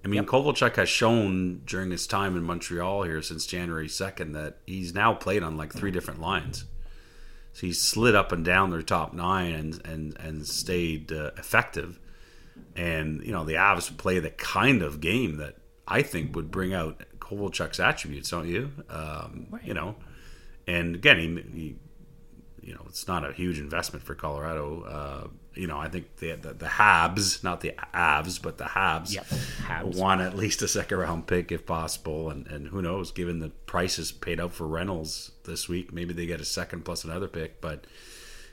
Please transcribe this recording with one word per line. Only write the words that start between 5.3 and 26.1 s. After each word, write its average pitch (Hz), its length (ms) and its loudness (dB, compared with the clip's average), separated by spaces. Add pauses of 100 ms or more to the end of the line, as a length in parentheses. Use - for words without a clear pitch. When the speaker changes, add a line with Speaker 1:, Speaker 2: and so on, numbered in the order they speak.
Speaker 1:
on, 80 140 -2
like, 78 160 -6
three 98 180 -2
different 85 300 -4
lines. 82 460 -2 (880)
So - 140 -4
he's 87 160 2
slid 110 320 8
up 101 160 8
and 82 140 0
down 92 260 8
their 82 120 0
top 80 300 2
nine 87 420 2
and, 78 300 -6
and, 78 360 -6
and 78 260 -6
stayed, 80 640 0
uh, 76 260 -4
effective. - 600 0 (760)
And, 78 480 0
you - 80 -4
know, 85 120 -2
the 78 100 0
Avs 90 420 6
play 92 240 2
the 78 100 -4
kind 113 520 4
of 73 180 -2
game 90 380 2
that 73 180 -10 (300)
I 120 160 4
think 78 340 -2
would 80 160 -4
bring 92 200 0
out 80 300 -2 (160)
Kovalchuk's 98 600 -4
attributes, 73 500 0
don't 85 180 -4
you? 117 220 0 (180)
Um, 78 640 -8
Speaker 2:
Right. 233 140 -12
Speaker 1:
you 104 100 -4
know, 90 220 -4 (720)
and 85 280 0
again, 107 240 8
he, 82 420 -4
he, 78 160 -8 (840)
you - 140 -14
know, - 140 -16
it's - 200 -8
not 82 200 0
a 69 40 -6
huge 87 260 0
investment 73 460 -4
for - 100 -6
Colorado. 76 680 -4
Uh, 71 460 -8 (260)
you 90 120 -6
know, 76 120 -2
I 78 100 -4
think 82 300 -8